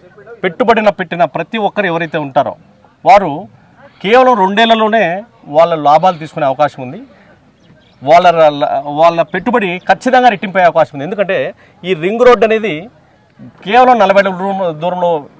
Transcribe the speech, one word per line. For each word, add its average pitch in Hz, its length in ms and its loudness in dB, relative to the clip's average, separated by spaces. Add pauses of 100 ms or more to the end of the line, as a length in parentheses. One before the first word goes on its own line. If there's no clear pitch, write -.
(440)
పెట్టుబడిన 208 460 -2
పెట్టిన 170 360 -4
ప్రతి 165 320 -6
ఒక్కరు 202 280 -4
ఎవరైతే 165 320 -4
ఉంటారో 135 380 -4 (500)
వారు 180 420 2 (560)
కేవలం 247 360 2
రెండేళ్లలోనే 214 840 0 (220)
వాళ్ళ 165 300 2
లాభాలు 160 420 2
తీసుకునే 156 280 -8
అవకాశం 135 380 -2
ఉంది. 151 200 -14 (1000)
వాళ్ళ 175 280 4
ర-, 147 540 0
వాళ్ళ 165 360 0
పెట్టుబడి 185 680 -4
ఖచ్చితంగా 247 420 2
రెట్టింపయ్యే 185 360 0
అవకాశం 160 280 2
ఉంది. 139 120 -10
ఎందుకంటే 185 480 -4 (320)
ఈ 185 80 -4
రింగ్ 196 320 -2
రోడ్ 226 180 4
అనేది 214 460 -2 (760)
కేవలం 247 340 4
నలభై 196 220 4
అడుగుల 190 160 -4
దూరం, 185 440 -6
దూరంలో 175 440 -2 (140)